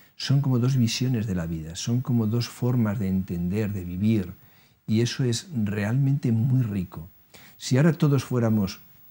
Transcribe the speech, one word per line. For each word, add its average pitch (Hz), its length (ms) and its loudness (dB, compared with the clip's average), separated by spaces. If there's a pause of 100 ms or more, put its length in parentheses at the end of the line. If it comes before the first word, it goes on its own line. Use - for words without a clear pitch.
(160)
Son 139 240 0
como 131 180 0
dos 131 180 2
visiones 120 500 0
de 101 80 -2
la 85 120 -2
vida, 82 300 -8
son 120 240 -2
como 120 260 0
dos 113 220 0
formas 120 500 0
de 95 100 -2
entender, 95 640 -2
de 92 120 -6
vivir, 92 480 0 (540)
y 110 160 2
eso 120 220 -2
es 117 280 -2
realmente 117 800 0
muy 127 300 2
rico. 98 480 -6 (480)
Si - 180 0
ahora 151 160 6
todos 143 320 2
fuéramos 110 560 0 (300)